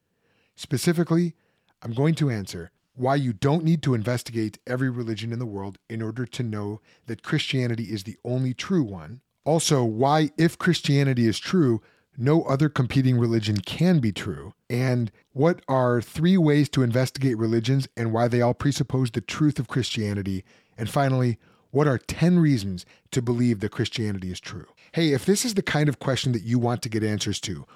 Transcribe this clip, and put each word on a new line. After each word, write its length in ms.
Specifically, 800
I'm 120
going 200
to 160
answer 400
why 180
you 180
don't 320
need 180
to 120
investigate 720
every 240
religion 420
in 60
the 80
world 320
in 140
order 240
to 160
know 400
that 160
Christianity 600
is 180
the 220
only 280
true 300
one. 380
Also, 380
why, 540
if 220
Christianity 680
is 120
true, 420
no 240
other 260
competing 480
religion 420
can 420
be 120
true. 400
And 420
what 340
are 360
three 340
ways 340
to 120
investigate 560
religions 580
and 160
why 160
they 140
all 120
presuppose 580
the 100
truth 360
of 100
Christianity. 760
And 140
finally, 480
what 160
are 100
ten 440
reasons 440
to 100
believe 380
that 120
Christianity 580
is 100
true? 260
Hey, 200
if 120
this 220
is 80
the 80
kind 260
of 120
question 320
that 100
you 160
want 240
to 80
get 140
answers 380
to, 340